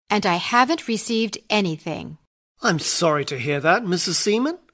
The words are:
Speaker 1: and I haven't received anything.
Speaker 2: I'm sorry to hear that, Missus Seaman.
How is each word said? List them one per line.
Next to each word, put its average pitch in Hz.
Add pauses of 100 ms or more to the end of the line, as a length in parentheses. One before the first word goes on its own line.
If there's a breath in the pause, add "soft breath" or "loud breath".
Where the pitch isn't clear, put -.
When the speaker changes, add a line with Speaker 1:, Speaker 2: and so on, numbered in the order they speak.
Speaker 1:
and 208
I 175
haven't 247
received 226 (120)
anything. 165 (440)
Speaker 2:
I'm 175
sorry 147
to 139
hear 143
that, 185
Missus 175
Seaman. 247 (140)